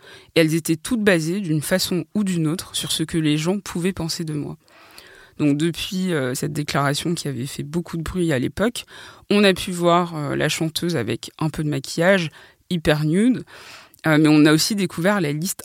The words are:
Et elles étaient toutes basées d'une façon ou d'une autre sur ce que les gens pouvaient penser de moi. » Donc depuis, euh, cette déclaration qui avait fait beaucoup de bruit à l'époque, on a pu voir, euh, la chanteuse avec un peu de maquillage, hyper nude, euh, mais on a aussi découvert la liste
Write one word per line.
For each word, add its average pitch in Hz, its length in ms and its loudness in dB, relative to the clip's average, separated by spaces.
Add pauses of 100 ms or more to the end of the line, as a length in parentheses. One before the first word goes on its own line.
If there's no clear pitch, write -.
(340)
Et 165 60 6
elles 160 140 4
étaient 160 220 0
toutes 214 280 -4
basées 175 360 2
d'une 156 220 0
façon 185 420 -2 (100)
ou 208 100 0
d'une 170 240 0
autre - 260 -6
sur - 180 -6
ce 165 100 -2
que 165 160 -2
les 151 180 2
gens 180 240 -2
pouvaient 180 320 -4
penser 165 320 -6
de 156 80 -6
moi. » 147 240 -6 (840)
Donc 147 180 2
depuis, 175 560 -2
euh, 131 220 -2
cette 147 180 -4
déclaration 147 600 -2
qui - 120 -6
avait 131 200 -6
fait - 160 -10
beaucoup 165 340 -6
de 165 60 -4
bruit 165 320 0
à 123 40 0
l'époque, - 460 -2 (460)
on 208 140 6
a 190 100 6
pu - 180 -6
voir, 175 420 2
euh, 143 220 -4
la 143 140 0
chanteuse 165 440 -2
avec 117 440 -4
un 156 100 0
peu 156 160 -4
de 147 60 0
maquillage, 165 580 0 (400)
hyper 156 360 0
nude, 196 380 2 (640)
euh, 151 140 4
mais 151 80 6
on 151 160 8
a 151 80 8
aussi 156 220 2
découvert 190 480 0
la 147 100 -2
liste 160 320 -6